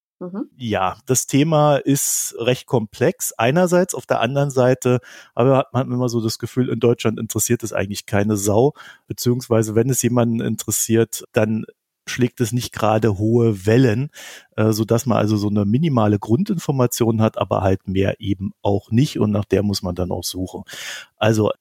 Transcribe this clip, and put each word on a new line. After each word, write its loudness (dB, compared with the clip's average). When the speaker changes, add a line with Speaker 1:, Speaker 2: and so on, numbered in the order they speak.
Speaker 1:
Mhm. -12
Speaker 2:
Ja, -4
das -2
Thema 2
ist -2
recht -2
komplex. -2
Einerseits, 0
auf -8
der -2
anderen -2
Seite, 2
aber 2
hat -2
man -2
immer -2
so -2
das -4
Gefühl, -2
in -4
Deutschland 2
interessiert -2
es -8
eigentlich -6
keine 0
Sau. 2
Beziehungsweise, 0
wenn 2
es 0
jemanden 2
interessiert, -2
dann 0
schlägt -2
es -2
nicht -4
gerade 0
hohe 2
Wellen, 4
äh, 2
sodass 0
man 2
also 2
so 0
eine 2
minimale 2
Grundinformation 0
hat, 2
aber -2
halt 0
mehr 0
eben -6
auch -2
nicht 2
und 2
nach 0
der 0
muss -4
man -6
dann -4
auch -6
suchen. -8
Also 2